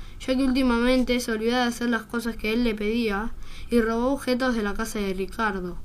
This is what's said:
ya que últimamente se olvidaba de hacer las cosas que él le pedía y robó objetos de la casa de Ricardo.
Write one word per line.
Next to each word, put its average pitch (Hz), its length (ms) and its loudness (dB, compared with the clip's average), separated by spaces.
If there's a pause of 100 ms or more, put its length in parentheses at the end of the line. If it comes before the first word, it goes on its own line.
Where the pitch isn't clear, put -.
(260)
ya 262 100 2
que 269 80 2
últimamente 247 760 4
se 240 120 -4
olvidaba 226 320 2
de 240 60 2
hacer 240 200 -2
las 226 120 0
cosas 226 340 -4
que 214 160 -2
él 240 120 2
le 226 100 2
pedía 214 580 0 (380)
y 240 100 4
robó 226 320 2
objetos 254 440 0
de 226 80 0
la 202 100 -2
casa 220 240 -4
de 196 160 0
Ricardo. 185 720 -2